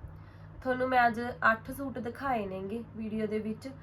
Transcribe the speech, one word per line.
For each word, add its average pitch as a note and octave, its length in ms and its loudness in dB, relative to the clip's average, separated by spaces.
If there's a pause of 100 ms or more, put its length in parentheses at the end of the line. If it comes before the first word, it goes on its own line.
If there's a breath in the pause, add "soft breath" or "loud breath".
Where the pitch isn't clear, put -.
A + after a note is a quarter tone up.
(640 loud breath)
ਤੁਹਾਨੂੰ B3+ 260 2
ਮੈਂ B3 180 8
ਅੱਜ A3+ 120 0 (240)
ਅੱਠ A3 280 4
ਸੂਟ C4 280 -6
ਦਿਖਾਏ A#3 480 0
ਨੇਗੇ G3 360 -4 (120)
ਵੀਡੀਓ A3 320 -2
ਦੇ G#3+ 140 0
ਵਿੱਚ। G#3+ 280 -4 (140 loud breath)